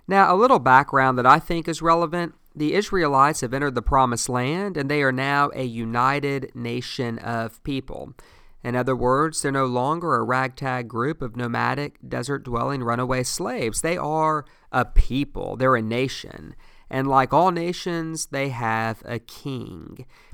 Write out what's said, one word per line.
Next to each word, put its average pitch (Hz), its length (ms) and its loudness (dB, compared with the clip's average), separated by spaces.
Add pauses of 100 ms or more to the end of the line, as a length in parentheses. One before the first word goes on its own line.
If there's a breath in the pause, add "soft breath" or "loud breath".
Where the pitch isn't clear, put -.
Now, 185 260 6
a 190 60 2
little 247 180 6
background 131 600 4
that 123 80 2
I 139 120 10
think 165 300 -4
is 160 140 -6
relevant. 170 500 2 (240)
The 151 160 0
Israelites 156 720 2
have 117 100 -4
entered 139 220 -2
the 120 80 -2
Promised 131 480 2
Land, 156 480 -2
and 139 120 -4
they 147 120 2
are 135 100 2
now 139 420 0
a 131 100 -4
united 131 880 -2
nation 120 640 -6
of 113 440 -8
people. 131 520 -8 (480 soft breath)
In 123 140 -4
other 127 180 0
words, 131 460 0
they're 143 100 -2
no 135 140 0
longer 139 500 -2
a 117 80 0
ragtag 127 640 -2
group 120 360 -4
of 117 120 -8
nomadic, 120 600 -4 (100)
desert-dwelling, 127 760 -4
runaway 123 400 -2
slaves. 170 580 -4
They 165 160 -2
are 156 480 0 (260 soft breath)
a 123 140 0
people. 104 720 2
They're 131 200 2
a 113 40 0
nation. 117 720 -6 (360 soft breath)
And 135 160 -2
like 131 260 4
all 175 200 4
nations, 170 760 -6
they 139 240 -4
have 113 560 -2
a 117 120 -8
king. 117 840 -12 (300 soft breath)